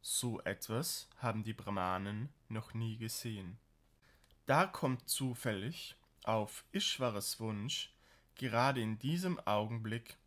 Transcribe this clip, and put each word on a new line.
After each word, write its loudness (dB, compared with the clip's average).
So -2
etwas -2
haben -2
die -4
Brahmanen 0
noch -6
nie -2
gesehen. -6
Da 6
kommt 0
zufällig, -2
auf 0
Ishwaras 0
Wunsch, -2
gerade 4
in 0
diesem 2
Augenblick 0